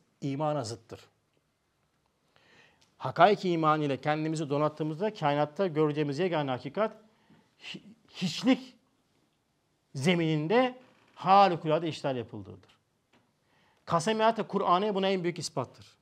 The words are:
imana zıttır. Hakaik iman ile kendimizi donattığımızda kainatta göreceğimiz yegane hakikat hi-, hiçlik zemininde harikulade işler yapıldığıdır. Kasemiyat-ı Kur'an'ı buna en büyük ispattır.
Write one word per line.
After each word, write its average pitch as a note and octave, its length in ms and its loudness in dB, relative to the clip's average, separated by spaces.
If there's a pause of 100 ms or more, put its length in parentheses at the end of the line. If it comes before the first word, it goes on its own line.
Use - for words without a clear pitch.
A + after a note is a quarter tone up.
(200)
imana D3 440 -4
zıttır. G#2+ 360 -14 (2000)
Hakaik F#3+ 440 4
iman D#3+ 360 2
ile C#3 200 -2
kendimizi D#3 500 -2
donattığımızda D#3 640 -2
kainatta D3 520 0
göreceğimiz D3 520 0
yegane D#3+ 320 -2
hakikat C#3+ 420 -4 (680)
hi-, - 200 -14 (280)
hiçlik - 680 -2 (1160)
zemininde E3+ 800 2 (400)
harikulade E3+ 760 4
işler C#3+ 260 -4
yapıldığıdır. G2+ 640 -12 (1080)
Kasemiyat-ı A3 640 0
Kur'an'ı F#3+ 460 0
buna F#3+ 140 0
en F#3+ 140 0
büyük E3+ 160 -4
ispattır. - 480 -8 (160)